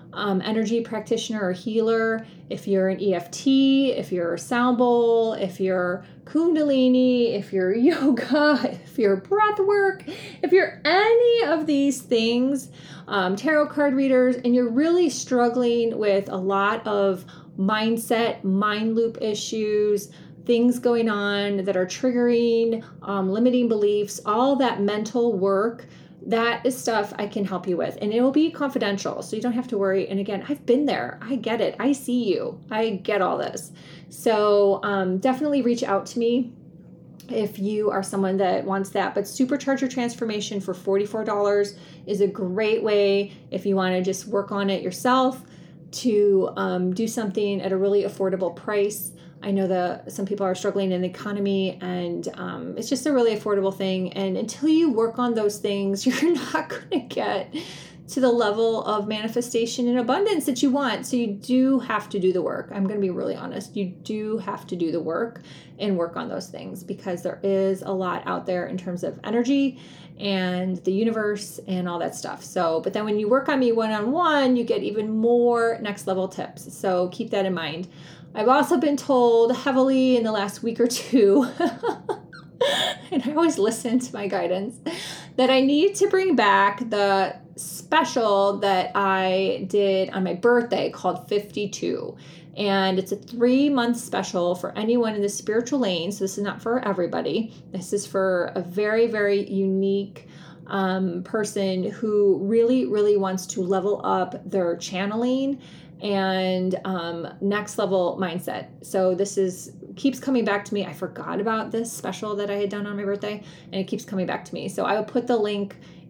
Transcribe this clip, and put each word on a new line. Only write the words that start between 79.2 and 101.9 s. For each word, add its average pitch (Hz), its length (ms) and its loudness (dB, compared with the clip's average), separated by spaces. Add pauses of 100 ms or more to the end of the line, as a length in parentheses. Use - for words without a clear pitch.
heavily 262 600 4
in 233 80 2
the 220 80 0
last 202 320 -4
week 226 160 -4
or 240 80 6
two, 240 680 4
<laughs> - 60 -16 (1500)
and 285 140 0
I 294 100 -2
always 320 220 2
listen 226 420 0
to - 140 -8
my 202 140 -6
guidance, 185 500 -2 (580)
that 254 140 4
I 262 100 6
need 294 360 4
to 392 120 2
bring 381 300 2
back 202 520 4
the 196 460 2 (220)
special 202 1040 2
that 190 360 2
I 190 720 2
did 190 440 2
on 190 120 -2
my 175 100 -2
birthday 220 560 2
called - 380 -4
fifty-two. 202 880 -4 (400)
And 196 440 2
it's 185 120 -6
a 202 60 -4
three-month 247 800 2
special 185 580 -2
for - 220 -8
anyone 226 360 0
in 202 80 -4
the 202 80 0
spiritual 247 500 -2
lane. 185 320 0
So 196 120 -6
this 190 140 -4
is 202 60 -4
not - 180 -6
for 247 260 -2
everybody. 180 680 -2 (180)
This 185 200 -8
is 202 160 -4
for 190 480 -2
a 190 60 -2
very, 214 460 0
very 202 420 0
unique, 196 800 -2 (400)
um, 185 560 -2
person 196 680 -2